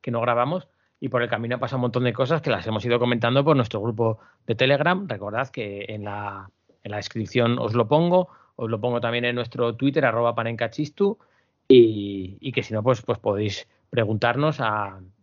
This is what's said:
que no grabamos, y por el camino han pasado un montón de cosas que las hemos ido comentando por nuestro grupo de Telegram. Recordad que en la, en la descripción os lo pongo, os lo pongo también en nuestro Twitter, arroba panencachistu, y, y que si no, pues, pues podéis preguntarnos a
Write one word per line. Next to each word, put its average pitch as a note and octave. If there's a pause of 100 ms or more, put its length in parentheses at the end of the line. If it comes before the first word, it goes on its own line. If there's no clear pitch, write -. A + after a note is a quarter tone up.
que -
no A#2
grabamos, B2 (320)
y C3+
por A#2+
el A#2
camino A#2
han A#2+
pasado B2+
un B2
montón B2
de A#2+
cosas C3+
que C#3+
las F#2
hemos A2
ido A#2+
comentando A#2+
por D3+
nuestro A2+
grupo A2+ (260)
de A#2
Telegram. D3+
Recordad G#2+
que G2+
en G#2+
la, G2+ (360)
en G#2
la G#2
descripción A#2
os A2+
lo A#2
pongo, F3 (260)
os A2+
lo A2
pongo A#2+
también A#2+
en A#2+
nuestro A#2+
Twitter, C3+
arroba A#2
panencachistu, A#2 (480)
y, G2+
y C3+
que A#2+
si -
no, G#2+
pues, B2
pues -
podéis G2+ (240)
preguntarnos A#2+
a G#2 (220)